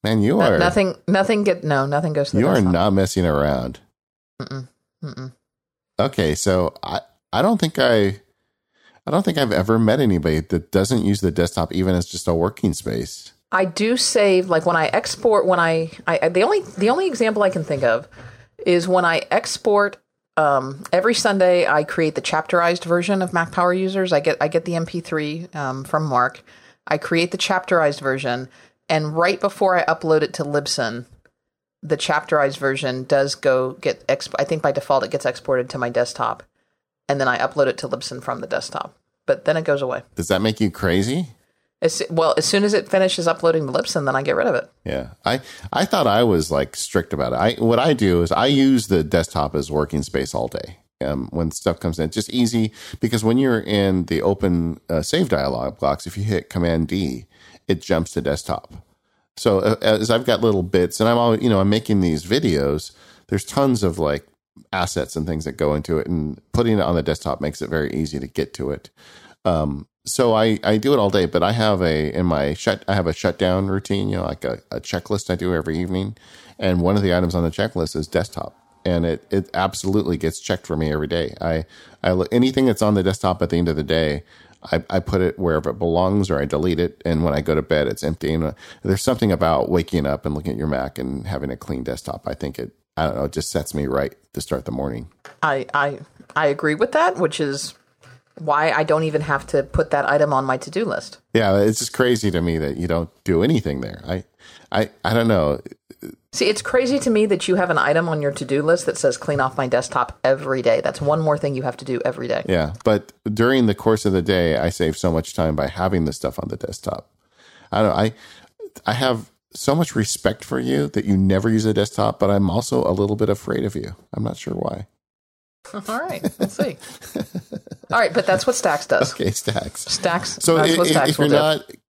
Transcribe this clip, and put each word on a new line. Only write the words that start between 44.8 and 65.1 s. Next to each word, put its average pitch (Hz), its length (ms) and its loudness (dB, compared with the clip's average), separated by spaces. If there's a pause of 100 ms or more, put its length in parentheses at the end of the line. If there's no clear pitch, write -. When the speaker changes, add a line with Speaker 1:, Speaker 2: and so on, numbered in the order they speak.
Speaker 1:
Yeah. 65 220 -4 (180)
I, 127 140 0 (300)
I 165 140 0
thought 185 220 0
I 107 160 4
was, 85 280 2
like, 69 260 -2
strict - 360 -2
about 64 220 -2
it. - 20 -2
I, 104 160 2 (100)
what 113 160 4
I 151 140 2
do 92 300 4
is 82 100 2
I 117 140 2
use 135 400 4
the 87 180 2
desktop 76 500 0
as 73 160 -2
working 73 320 0
space 67 320 -4
all 58 140 -4
day. - 300 -12 (240)
Um, 69 280 -4
when 80 200 -2
stuff - 300 -4
comes 82 180 -4
in, 80 80 0
it's - 80 -6
just 110 160 -4
easy 113 420 0 (280)
because 113 220 0
when 113 140 2
you're 127 240 2
in 98 460 2
the 82 160 0
open, 87 640 0
uh, 80 140 0
save 175 260 0
dialog 67 500 -2
box, 71 280 -2
if 85 100 -12
you 98 80 -4
hit 101 240 -2
Command 82 400 0
D, 80 380 -4 (420)
it 90 140 0
jumps 82 300 0
to - 100 -4
desktop. - 500 -4 (640)
So, 101 220 2
uh, 107 240 2
as 107 280 2
I've 120 140 2
got 117 160 2
little 104 220 2
bits, 90 380 0
and 110 80 4
I'm 120 100 4
always, 120 240 2
you 120 80 2
know, 98 100 4
I'm 98 80 2
making 107 320 2
these 80 240 0
videos, 80 680 0 (340)
there's - 180 -4
tons 131 380 0
of, 87 160 0
like, 73 280 -2 (460)
assets 87 440 -4